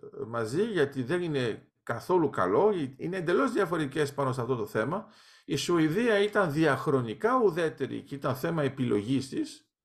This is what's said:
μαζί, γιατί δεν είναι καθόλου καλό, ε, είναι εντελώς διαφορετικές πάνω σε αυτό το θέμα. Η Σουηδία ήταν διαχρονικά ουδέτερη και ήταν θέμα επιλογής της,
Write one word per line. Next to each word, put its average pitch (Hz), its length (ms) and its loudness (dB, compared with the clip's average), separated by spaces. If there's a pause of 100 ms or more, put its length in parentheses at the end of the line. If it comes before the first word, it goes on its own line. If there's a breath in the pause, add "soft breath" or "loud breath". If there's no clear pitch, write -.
(260)
μαζί, 117 360 -2
γιατί 156 400 0
δεν 175 200 -2
είναι 127 460 -2 (140)
καθόλου 156 480 0
καλό, 104 400 4
ε, 156 260 -2
είναι 175 200 -6
εντελώς 196 360 2
διαφορετικές 156 640 0
πάνω 135 180 0
σε 127 80 -4
αυτό 123 160 0
το 107 100 -4
θέμα. 143 400 -2 (380 loud breath)
Η 156 120 -2
Σουηδία 175 640 2
ήταν 202 340 2
διαχρονικά 143 920 2
ουδέτερη 156 560 0
και - 140 -12
ήταν 135 220 -2
θέμα 165 260 -2
επιλογής 123 680 0
της, - 420 -8 (140)